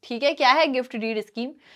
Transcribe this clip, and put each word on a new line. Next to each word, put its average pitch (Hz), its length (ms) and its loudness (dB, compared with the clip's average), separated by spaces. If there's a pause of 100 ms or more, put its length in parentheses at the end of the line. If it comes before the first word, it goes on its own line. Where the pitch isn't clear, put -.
ठीक 240 200 -6
है, 294 100 2
क्या 269 180 4
है 311 160 4
गिफ्ट 254 280 -4
डीड 226 240 -4
स्कीम? 233 340 -10 (220)